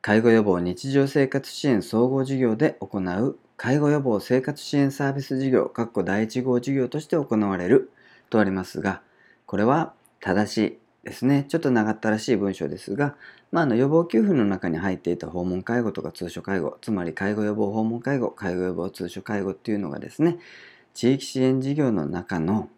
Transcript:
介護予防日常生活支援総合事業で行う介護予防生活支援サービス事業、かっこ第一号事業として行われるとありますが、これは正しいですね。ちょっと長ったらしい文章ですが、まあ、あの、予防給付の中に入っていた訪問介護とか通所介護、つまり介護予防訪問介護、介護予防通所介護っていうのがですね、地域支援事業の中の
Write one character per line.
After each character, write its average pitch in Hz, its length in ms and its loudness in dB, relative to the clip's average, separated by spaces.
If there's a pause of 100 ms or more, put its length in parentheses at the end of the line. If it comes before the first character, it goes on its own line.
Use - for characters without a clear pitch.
介 107 180 4
護 117 80 4
予 113 140 8
防 92 180 2
日 90 320 -4
常 139 140 4
生 139 200 2
活 139 240 -4
支 - 180 -6
援 113 120 4
総 120 300 2
合 135 140 0
事 135 120 -2
業 123 180 2
で 143 260 2
行 101 180 -8
う 92 400 -2 (200)
介 131 220 0
護 147 100 4
予 151 100 2
防 117 200 0
生 127 200 2
活 143 220 -8
支 - 140 -4
援 139 160 2
サ 139 140 -4
ー 139 80 0
ビ 139 60 -4
ス 135 160 -6
事 135 140 0
業、 120 160 4
か - 160 -6
っ 113 80 -4
こ 98 140 -2
第 98 180 0
一 110 200 -2
号 123 180 0
事 139 120 -4
業 135 160 0
と 147 120 -4
し - 80 -18
て - 80 0
行 139 240 0
わ 98 160 0
れ 90 120 -2
る - 220 4 (400)
と 117 80 2
あ 104 60 6
り 95 80 2
ま 95 100 -2
す - 180 -8
が、 98 220 -2 (440)
こ - 100 -6
れ 104 80 2
は 139 300 2 (260)
正 101 320 0
し - 60 -2
い 107 200 0 (240)
で - 100 -16
す - 140 -4
ね。 139 220 4
ち - 80 -2
ょ - 20 2
っ - 20 2
と 147 120 2
長 110 180 2
っ 107 80 -4
た 110 120 -2
ら 107 100 0
し - 80 -6
い 120 80 4
文 98 180 -2
章 82 140 -6
で 78 100 -8
す - 160 -8
が、 143 220 -2 (340)
ま 170 120 2
あ、 - 20 2
あ - 20 2
の、 120 80 2
予 127 140 4
防 165 160 4
給 226 180 2
付 202 100 4
の 131 120 4
中 95 240 0
に 80 100 0
入 92 160 -2
っ 87 40 -8
て 87 120 -4
い 87 80 -2
た 82 80 -8
訪 87 180 -6
問 92 200 -4
介 120 180 -2
護 110 80 -2
と - 120 -8
か 78 100 -8
通 87 180 -10
所 87 100 -10
介 95 200 -2
護、 - 220 -6
つ 113 100 -4
ま 95 100 -2
り 85 120 -6
介 98 200 -2
護 107 80 -2
予 104 100 -2
防 104 200 -2
訪 110 100 -2
問 113 180 -2
介 135 200 -2
護、 107 100 -2
介 90 240 -6
護 90 80 -2
予 92 100 -2
防 87 180 -6
通 90 180 -10
所 92 140 -12
介 104 200 -4
護 95 80 -2
っ 90 40 -8
て - 180 -6
い - 20 0
う 104 60 -2
の 90 100 -6
が 71 80 -8
で - 100 -12
す - 140 -4
ね、 170 160 2 (560)
地 123 200 2
域 135 120 -6
支 131 160 -2
援 131 180 4
事 135 140 -2
業 147 160 2
の 87 160 0
中 87 320 -4
の 98 400 0